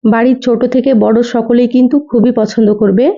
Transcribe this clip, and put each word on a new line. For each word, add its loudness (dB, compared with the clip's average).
বাড়ির 2
ছোট -2
থেকে 0
বড় 2
সকলেই 0
কিন্তু 0
খুবই 0
পছন্দ 0
করবে। 0